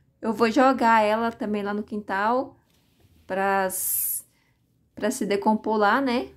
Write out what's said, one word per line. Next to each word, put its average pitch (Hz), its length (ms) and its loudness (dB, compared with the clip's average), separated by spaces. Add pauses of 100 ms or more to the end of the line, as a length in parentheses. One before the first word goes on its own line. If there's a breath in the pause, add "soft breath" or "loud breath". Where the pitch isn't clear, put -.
(200 soft breath)
Eu 220 120 -4
vou 220 180 2
jogar 233 520 4
ela 220 280 0
também 208 320 -4
lá 202 120 -4
no 208 80 -6
quintal 214 760 -4 (680)
pras, 190 1000 -2 (680)
pra 208 160 -4
se - 160 -6
decompor 214 500 0
lá, 208 240 2
né? 269 360 -2